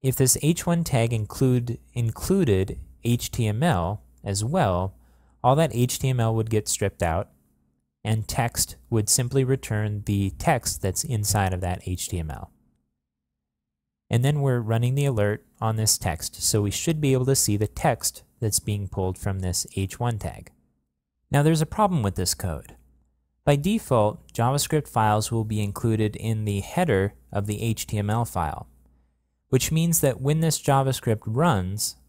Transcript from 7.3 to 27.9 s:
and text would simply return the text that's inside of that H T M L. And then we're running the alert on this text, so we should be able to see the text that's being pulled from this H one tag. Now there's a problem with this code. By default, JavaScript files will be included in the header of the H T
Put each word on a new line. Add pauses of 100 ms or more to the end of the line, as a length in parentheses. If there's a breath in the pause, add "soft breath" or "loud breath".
and
text (140)
would
simply
return
the
text
that's
inside
of
that
H
T
M
L. (1600)
And
then
we're
running
the
alert (160)
on
this
text,
so
we
should
be
able
to
see
the
text (160)
that's
being
pulled
from
this
H
one
tag. (800)
Now
there's
a
problem
with
this
code. (680)
By
default,
JavaScript
files
will
be
included
in
the
header (180)
of
the
H
T